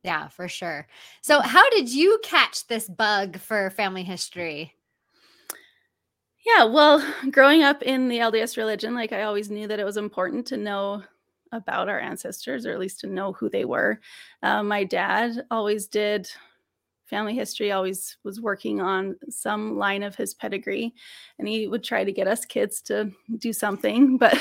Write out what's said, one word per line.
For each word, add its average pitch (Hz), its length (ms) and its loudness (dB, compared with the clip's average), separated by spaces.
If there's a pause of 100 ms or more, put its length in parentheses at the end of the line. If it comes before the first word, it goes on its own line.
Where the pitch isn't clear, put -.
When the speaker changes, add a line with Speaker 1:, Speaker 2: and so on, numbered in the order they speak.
Speaker 1:
Yeah, 151 220 -4
for 180 180 -12
sure. 160 400 -8 (340)
So 294 200 4
how 330 280 6
did 349 220 2
you 370 320 6
catch - 440 0
this 220 200 -4
bug 196 520 -2
for 202 320 -2
family 190 320 -4
history? 170 680 -8 (1700)
Speaker 2:
Yeah, 427 200 8
well, 294 380 6 (180)
<laughs> 269 100 -4
growing 285 320 8
up 285 200 4
in 254 240 0
the 240 120 0
L 226 120 2
D 220 80 2
S 233 180 -4
religion, 220 380 -4
like, 226 160 -6
I 208 120 -4
always 208 260 -4
knew 208 180 -8
that 214 120 -4
it 202 60 -2
was 208 120 -4
important 208 500 -4
to 254 100 -6
know 202 460 -4 (480)
about - 380 -4
our 180 100 -4
ancestors, 233 680 -10
or - 60 -6
at - 80 -6
least 190 220 -8
to - 60 -12
know 196 260 -6
who - 160 -6
they - 160 -2
were. 123 340 -2 (440)
Uh, 208 200 0
my 208 200 -2
dad 214 680 -2
always 208 380 -2
did 208 420 -2 (800)
family 214 280 -6
history, 208 360 -4
always 190 520 -4
was 202 180 -12
working 208 400 -4
on 190 340 -2 (140)
some 214 480 -6
line 202 260 -2
of 202 120 -10
his 196 180 -8
pedigree, 214 600 -6 (460)
and 202 80 -6
he 220 200 -4
would 220 160 -6
try 196 200 -2
to 196 100 -2
get 190 140 -2
us 220 180 -2
kids - 380 -4
to 208 280 -4 (260)
do 226 160 -6
something, 220 640 4
but 240 240 8